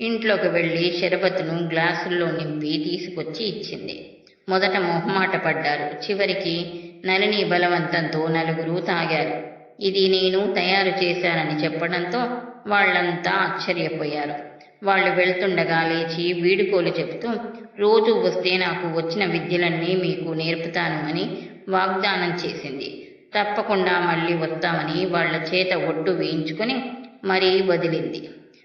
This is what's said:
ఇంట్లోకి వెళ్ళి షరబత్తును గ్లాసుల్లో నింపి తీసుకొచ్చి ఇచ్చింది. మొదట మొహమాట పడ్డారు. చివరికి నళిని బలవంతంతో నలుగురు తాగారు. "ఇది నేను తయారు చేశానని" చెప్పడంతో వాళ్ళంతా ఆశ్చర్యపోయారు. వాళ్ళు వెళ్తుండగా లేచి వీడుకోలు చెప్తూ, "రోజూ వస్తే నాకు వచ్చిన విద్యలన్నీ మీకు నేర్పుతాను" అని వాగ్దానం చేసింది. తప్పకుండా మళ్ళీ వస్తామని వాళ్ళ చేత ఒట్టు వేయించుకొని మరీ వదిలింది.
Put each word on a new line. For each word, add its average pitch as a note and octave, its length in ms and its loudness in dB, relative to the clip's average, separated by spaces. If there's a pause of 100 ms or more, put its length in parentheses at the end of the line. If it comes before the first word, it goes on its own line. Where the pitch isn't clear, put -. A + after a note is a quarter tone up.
ఇంట్లోకి A3 460 0
వెళ్ళి E3+ 540 0
షరబత్తును E3+ 680 0
గ్లాసుల్లో E3+ 640 0
నింపి D3+ 580 -4
తీసుకొచ్చి E3 560 -6
ఇచ్చింది. - 720 -10 (320)
మొదట F#3+ 280 2
మొహమాట F#3 680 0
పడ్డారు. D#3 680 -2
చివరికి F#3 720 -2 (220)
నళిని G3 380 2
బలవంతంతో E3+ 840 2
నలుగురు E3 540 0
తాగారు. D#3+ 640 0 (400)
"ఇది F#3+ 240 4
నేను F#3+ 460 4
తయారు F#3 500 2
చేశానని" E3 600 0
చెప్పడంతో F3 560 -2 (480)
వాళ్ళంతా F3+ 640 2
ఆశ్చర్యపోయారు. D#3+ 1160 -2 (340)
వాళ్ళు F#3+ 260 4
వెళ్తుండగా F3 800 2
లేచి E3 460 0
వీడుకోలు F3+ 540 2
చెప్తూ, E3 420 -4 (500)
"రోజూ G#3+ 400 6
వస్తే F3+ 380 2
నాకు F3 300 0
వచ్చిన E3 380 0
విద్యలన్నీ E3+ 680 0
మీకు F3+ 340 -2
నేర్పుతాను" E3 800 -2
అని F#3 280 -4 (320)
వాగ్దానం F#3+ 640 0
చేసింది. - 720 -8 (340)
తప్పకుండా G3 600 0
మళ్ళీ E3+ 340 2
వస్తామని E3 720 0
వాళ్ళ E3 300 0
చేత F#3 380 0
ఒట్టు D#3+ 380 0
వేయించుకొని D#3+ 680 -2 (440)
మరీ F#3+ 360 4
వదిలింది. E3 680 0 (360)